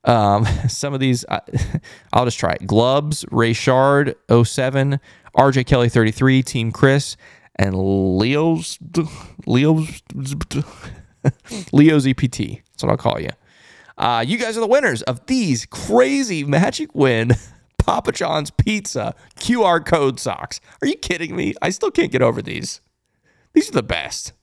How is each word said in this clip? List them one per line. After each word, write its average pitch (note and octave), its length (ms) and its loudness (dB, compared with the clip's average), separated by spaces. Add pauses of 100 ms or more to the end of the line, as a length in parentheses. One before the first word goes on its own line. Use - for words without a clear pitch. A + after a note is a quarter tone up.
Um, G#2+ 400 4
<laughs> G2 240 -2
some C#3+ 260 -6
of C3 60 -4
these, B2+ 300 0
uh, - 100 -4 (360)
<laughs> - 360 -10
I'll B2 140 4
just A#2 120 -2
try E2 140 -2
it. - 140 -6
Glubs, C3 600 2
Rayshard, C3 880 2 (140)
oh A#2 160 6
seven, C3+ 560 0 (340)
R C#3 160 6
J B2+ 140 2
Kelly, B2 240 4
thirty-three, B2+ 540 4
Team A2+ 300 -4
Chris, C#3 460 2 (380)
and G2 180 0 (440)
Leo's, D#3+ 600 0 (680)
Leo's, D#3 560 2 (100)
<laughs> - 1600 -8
Leo D3+ 260 6
Z C3 160 0
P B2+ 140 -2
T. - 340 -8 (100)
That's - 100 -14
what - 80 -2
I'll - 60 0
call - 240 -2
you. - 100 -8 (680)
Uh, A#2 280 0
you G#3+ 120 -2
guys A3+ 180 -6
are A#3 40 -4
the A3+ 60 -2
winners A3 360 0
of - 240 -8
these G3 400 0
crazy A#3+ 760 0
Magic E3+ 500 -2
Win B2 380 2 (240)
<laughs> - 220 -16
Papa - 340 -2
John's D#3 380 -4
Pizza G3 640 -4 (240)
Q A#3 260 0
R E3+ 160 4
code C#3+ 380 0
socks. - 440 -10 (180)
Are - 80 -2
you F4+ 80 -2
kidding F3 400 -8
me? F#3+ 240 -2
I - 80 -2
still F#4 220 -4
can't - 200 -2
get B2 120 0
over A#2 180 2
these. - 400 -12 (720)
These G4 160 2
are - 40 -14
the B2 100 2
best. - 500 -8 (100)